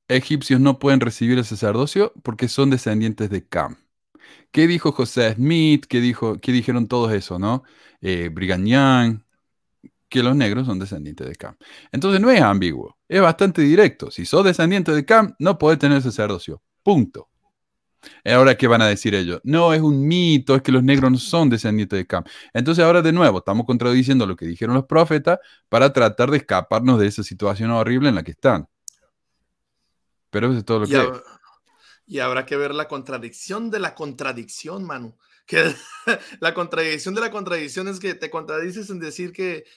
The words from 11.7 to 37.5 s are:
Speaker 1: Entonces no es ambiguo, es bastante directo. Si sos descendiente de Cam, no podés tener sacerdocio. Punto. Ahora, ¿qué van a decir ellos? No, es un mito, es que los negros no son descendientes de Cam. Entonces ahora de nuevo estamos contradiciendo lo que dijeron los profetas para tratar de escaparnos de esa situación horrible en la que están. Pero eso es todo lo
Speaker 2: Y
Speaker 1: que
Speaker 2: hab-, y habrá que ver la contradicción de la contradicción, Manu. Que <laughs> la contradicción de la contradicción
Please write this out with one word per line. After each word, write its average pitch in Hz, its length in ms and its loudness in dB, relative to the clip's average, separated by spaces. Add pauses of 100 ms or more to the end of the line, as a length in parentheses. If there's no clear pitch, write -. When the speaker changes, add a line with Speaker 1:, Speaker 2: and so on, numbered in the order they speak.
Speaker 1:
Entonces 190 300 0
no 247 100 4
es 214 100 6
ambiguo, 90 560 0 (100)
es 190 140 2
bastante 175 400 2
directo. 160 500 4
Si 87 140 -12
sos 185 200 2
descendiente 175 460 0
de 151 140 0
Cam, 220 340 4
no 165 180 0
podés 151 220 2
tener 143 220 0
sacerdocio. 104 600 -6 (220)
Punto. 139 460 0 (960)
Ahora, 127 320 6
¿qué 131 100 2
van 117 140 4
a 110 60 4
decir 104 280 -2
ellos? 87 280 -4
No, 160 300 2
es 156 80 2
un 143 260 2
mito, 160 480 2
es 135 60 2
que 135 100 0
los 127 120 4
negros 131 280 4
no 127 60 2
son 156 320 0
descendientes 107 480 -2
de 92 100 -4
Cam. 90 160 -4 (300)
Entonces 160 300 0
ahora 170 180 6
de 165 100 2
nuevo 147 280 4
estamos 110 260 -2
contradiciendo 123 600 2
lo 92 100 -4
que 85 100 -12
dijeron 113 300 -4
los 131 100 0
profetas 160 540 2 (280)
para 127 240 4
tratar 123 400 2
de 147 60 2
escaparnos 113 640 0
de 101 80 2
esa 104 160 -6
situación 104 480 -4
horrible 120 380 0
en 113 60 2
la 80 80 -4
que - 80 -14
están. 95 360 0 (1600)
Pero 107 180 -2
eso 127 120 -2
es 101 60 -8
todo 113 140 0
lo 107 60 -2
Speaker 2:
Y 107 40 -4
Speaker 1:
que 139 80 2
Speaker 2:
hab-, 127 260 -2 (840)
y 151 140 -10
habrá 127 260 -4
que 143 120 -6
ver 143 160 -4
la 151 140 -8
contradicción 139 840 -12
de 208 100 -8
la 175 160 -8
contradicción, 143 880 -12
Manu. 123 340 -14 (280)
Que 160 300 -2 (300)
<laughs> - 340 -6
la 214 140 -2
contradicción 170 600 -6
de 220 60 -4
la 226 100 -6
contradicción 180 560 -10